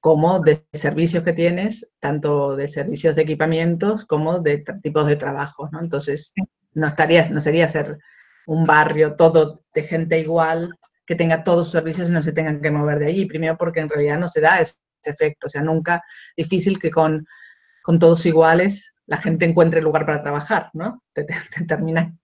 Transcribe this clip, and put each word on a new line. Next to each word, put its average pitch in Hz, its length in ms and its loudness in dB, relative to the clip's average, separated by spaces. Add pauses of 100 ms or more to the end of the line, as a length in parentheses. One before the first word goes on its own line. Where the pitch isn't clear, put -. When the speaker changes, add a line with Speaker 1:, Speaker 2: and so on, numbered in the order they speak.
Speaker 1:
como 160 400 4
de 156 320 2
servicios 165 520 -2
que 170 80 0
tienes, 175 680 -2
tanto 143 560 -2
de 139 140 -6
servicios 147 480 -2
de 160 60 2
equipamientos 165 840 -2
como 160 340 -2
de 147 260 -2
tra-, - 160 -14
tipos 151 280 -2
de 147 80 2
trabajos, 143 560 -8
¿no? 156 80 -10
Entonces, 151 540 -6
Speaker 2:
Sí. 190 80 -4 (320)
Speaker 1:
no 156 120 -2
estaría, 160 440 4
no 151 100 -2
sería 156 240 2
hacer 151 340 -4 (480)
un 160 180 0
barrio 151 520 4
todo 160 480 4 (100)
de 151 80 -2
gente 160 380 -2
igual, 165 520 -2 (320)
que 170 120 -6
tenga 165 260 0
todos 170 240 2
sus 160 60 -12
servicios 170 380 -2
y - 20 2
no 160 100 0
se 156 100 -2
tengan 156 300 -2
que 147 80 0
mover 147 300 0
de 147 60 0
allí. 180 200 0
Primero 160 320 -4
porque 165 220 -2
en 156 80 -6
realidad 147 320 -2
no 175 80 -4
se 160 120 -2
da 170 200 4
ese - 140 -2 (280)
efecto, 151 460 -4
o - 20 -10
sea, 143 120 -6
nunca, 160 400 -2 (340)
difícil 185 420 -2
que 165 140 -2
con, 156 340 0 (560)
con 170 160 2
todos 165 260 6
iguales 170 720 2 (120)
la 151 100 -4
gente 165 300 0
encuentre 165 360 4
lugar 156 240 0
para 147 160 -2
trabajar, 147 520 -4
¿no? 202 280 -8 (120)
Te, 147 100 -6
te, - 100 -10 (220)
te 165 80 -6
terminas 165 480 -2 (120)